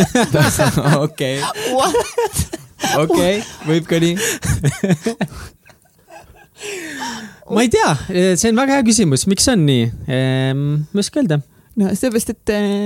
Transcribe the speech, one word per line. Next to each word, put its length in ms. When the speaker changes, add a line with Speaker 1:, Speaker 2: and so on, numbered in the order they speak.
Speaker 1:
<laughs> 840
Okei. 340
Speaker 2:
What? 760
Speaker 1:
Okei, 400
võib 260
ka 140
nii. 140
Speaker 3:
Ma 100
ei 60
tea, 200
see 140
on 80
väga 200
hea 80
küsimus. 420
Miks 240
on 140
nii? 220
Ehm, 540
ma 120
ei 40
oska 160
öelda. 200
Speaker 2:
No 180
seepärast, 400
et, 240
äh, 120